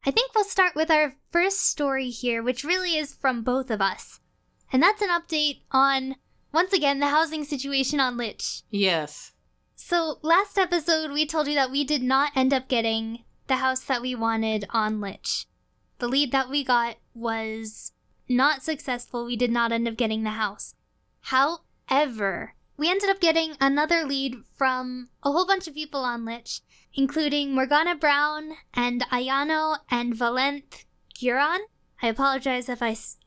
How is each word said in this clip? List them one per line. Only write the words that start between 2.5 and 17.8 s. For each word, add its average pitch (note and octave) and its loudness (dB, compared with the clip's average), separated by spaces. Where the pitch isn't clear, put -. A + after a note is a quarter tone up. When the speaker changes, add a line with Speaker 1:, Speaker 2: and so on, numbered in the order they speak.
Speaker 1:
really F4 -2
is D4+ -2
from B3 -2
both B3+ 0
of G#3 -2
us. - -2
And B3+ 6
that's G#4+ 4
an G#4 0
update D#4 0
on, C4+ 2
once F#4 2
again, C#4 2
the C#4+ 2
housing D4+ 2
situation C#4 -2
on B3 0
Lich. - -6
Speaker 2:
Yes. F3+ 0
Speaker 1:
So, E4 -2
last E4+ 2
episode, D#4+ 0
we D4 0
told D4+ 0
you D4 -2
that C4 2
we C#4 -2
did C#4 -2
not C4 2
end C4 4
up C4 -2
getting A3+ -2
the C4 0
house B3+ 0
that B3 -2
we B3+ -4
wanted A3 0
on G#3+ 0
Lich. - -6
The A#3+ -2
lead C4+ 2
that C4+ 0
we C#4+ -2
got A#3 0
was A3 -4